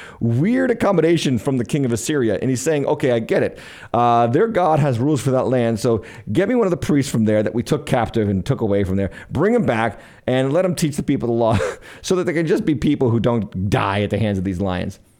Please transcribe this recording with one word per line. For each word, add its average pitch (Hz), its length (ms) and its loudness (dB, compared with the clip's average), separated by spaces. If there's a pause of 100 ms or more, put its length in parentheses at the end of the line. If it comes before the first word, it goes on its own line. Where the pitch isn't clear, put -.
(220)
weird 208 500 0
accommodation 165 680 2
from 135 200 -2
the 120 80 -2
king 143 200 -2
of 120 60 0
Assyria. 117 500 0
And 123 80 0
he's 127 120 -2
saying, 151 260 0
"Okay, 151 240 0
I 117 80 2
get 127 240 0
it. - 160 -4 (340)
Uh, 120 340 4
their 156 200 2
God 175 320 2
has 139 180 2
rules 143 240 0
for 135 100 0
that 127 160 0
land. 117 320 0
So 113 240 0 (280)
get 175 160 2
me 254 80 0
one 233 120 2
of 180 40 0
the 175 60 0
priests 143 340 0
from 113 140 2
there 107 180 2
that - 100 -2
we 120 80 -2
took 147 240 -2
captive 113 420 0
and 95 160 0
took 123 180 -2
away 101 240 2
from 95 100 -2
there. 98 160 -2 (180)
Bring 185 240 2
him 226 120 2
back 113 340 0 (260)
and 131 280 0
let 180 100 2
him 180 100 0
teach 143 220 -2
the - 80 -4
people 135 240 -2
the 117 60 0
law 113 260 2 (200)
<laughs> - 220 -20
so - 140 0
that 180 80 0
they 165 100 -2
can 165 140 0
just 185 180 0
be 156 100 2
people 135 340 0
who 117 100 2
don't 104 500 -2
die 104 320 0
at 101 80 -2
the 104 80 -2
hands 104 200 0
of 92 80 -4
these 92 160 -4
lions." 92 380 -4 (200)